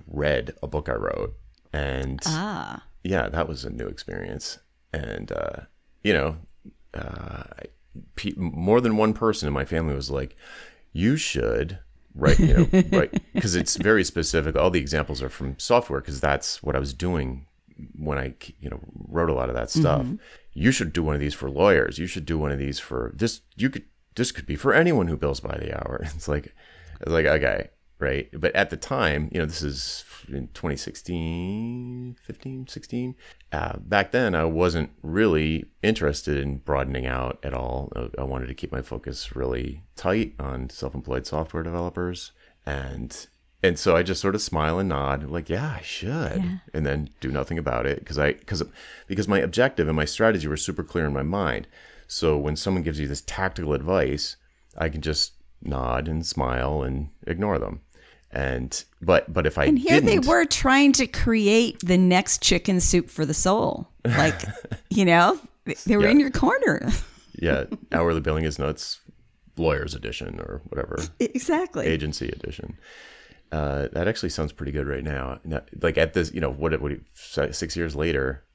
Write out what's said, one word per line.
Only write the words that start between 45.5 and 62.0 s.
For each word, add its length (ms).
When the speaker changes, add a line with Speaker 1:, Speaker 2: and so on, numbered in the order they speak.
Speaker 1:
"Yeah, 280
I 40
should," 600
Speaker 2:
Yeah. 160
Speaker 1:
and 140
then 240
do 100
nothing 280
about 280
it 200
'cause 120
I, 140
'cause, 300
because 220
my 120
objective 480
and 80
my 100
strategy 420
were 80
super 280
clear 220
in 60
my 100
mind. 440
So 300
when 180
someone 260
gives 160
you 100
this 180
tactical 480
advice, 600
I 120
can 140
just 320
nod 460
and 180
smile 560
and 280
ignore 320
them. 220
And, 500
but, 320
but 140
if 120
I 80
Speaker 2:
And 120
here 220
they 160
Speaker 1:
didn't 100
Speaker 2:
were 180
trying 500
to 120
create 760
the 160
next 460